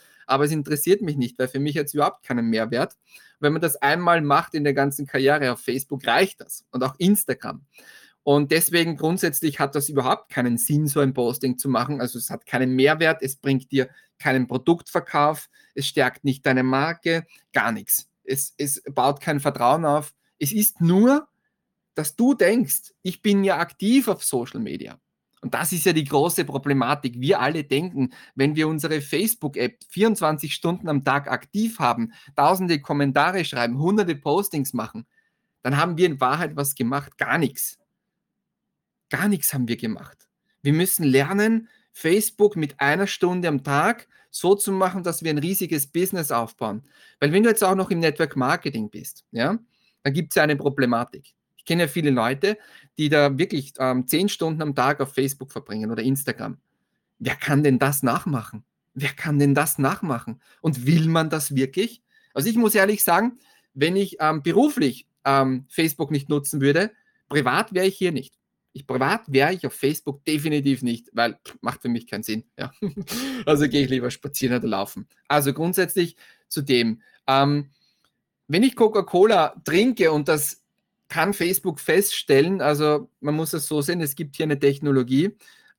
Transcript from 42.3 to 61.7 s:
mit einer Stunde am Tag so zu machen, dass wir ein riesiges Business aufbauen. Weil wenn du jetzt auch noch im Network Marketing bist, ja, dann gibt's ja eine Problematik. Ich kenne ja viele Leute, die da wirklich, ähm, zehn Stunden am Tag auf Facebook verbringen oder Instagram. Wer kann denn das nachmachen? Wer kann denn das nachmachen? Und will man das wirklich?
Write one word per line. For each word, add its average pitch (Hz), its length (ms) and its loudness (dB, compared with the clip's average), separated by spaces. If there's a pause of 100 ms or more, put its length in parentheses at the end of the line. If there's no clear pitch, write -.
mit 151 240 -4
einer 156 260 2
Stunde 180 420 -2
am 143 140 -2
Tag 156 460 -2 (220)
so 185 240 2
zu 202 180 -2
machen, 190 300 0
dass 170 200 -6
wir 160 80 -2
ein 151 80 0
riesiges 165 480 -2
Business 180 460 -4
aufbauen. 113 500 -4 (380)
Weil 147 120 0
wenn 196 100 4
du 233 80 4
jetzt 220 120 0
auch 190 140 2
noch 185 140 -2
im 170 100 -2
Network 160 340 0
Marketing 135 540 -2
bist, - 420 -18
ja, 143 280 -2 (440)
dann 139 120 -2
gibt's 160 220 -4
ja 165 60 4
eine 151 140 2
Problematik. 127 800 -2 (220)
Ich - 100 -20
kenne 170 180 0
ja 156 40 0
viele 147 220 0
Leute, 139 480 0 (400)
die 151 100 2
da 143 300 4
wirklich, 143 400 -4
ähm, 127 280 0
zehn 180 220 0
Stunden 160 320 -4
am 151 140 -4
Tag 139 260 0
auf 139 140 -6
Facebook 135 360 -2
verbringen 110 400 -8
oder 113 120 -4
Instagram. 123 560 -4 (600)
Wer 120 180 -6
kann 147 260 0
denn 135 160 4
das 139 240 0
nachmachen? 123 640 -4 (280)
Wer 139 180 -6
kann 147 280 -2
denn 143 160 4
das 147 240 0
nachmachen? 139 640 -4 (180)
Und 131 240 -4
will 160 240 4
man 160 220 2
das 151 240 -4
wirklich? 139 480 -2 (320)